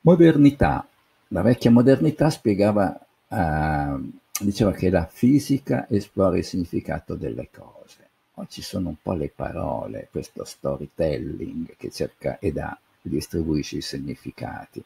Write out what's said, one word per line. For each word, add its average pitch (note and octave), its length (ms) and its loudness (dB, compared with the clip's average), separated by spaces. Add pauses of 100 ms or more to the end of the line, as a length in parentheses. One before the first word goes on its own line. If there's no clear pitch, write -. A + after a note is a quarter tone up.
Modernità. D3 840 6 (400)
La F2 140 -2
vecchia A#2+ 280 4
modernità C3+ 640 4
spiegava, G2+ 680 0 (280)
eh, D2+ 720 -2 (400)
diceva G2+ 320 0
che F2+ 180 -2
la F2+ 160 2
fisica C3+ 840 0
esplora F#2+ 500 0
il F2+ 60 -2
significato F2 720 -6
delle C2 380 -10
cose. - 580 -20 (260)
Oggi - 280 -16
sono F#2 260 -6
un D#2+ 100 -10
po' - 140 -6
le D2 200 -4
parole, A#1+ 760 -8
questo - 340 -10
storytelling - 1300 -6
che - 140 -12
cerca - 480 -6
e F#2 120 -2
dà, D2 240 -8 (240)
distribuisce D#2 760 -4
i C#2+ 40 -8
significati - 1040 -12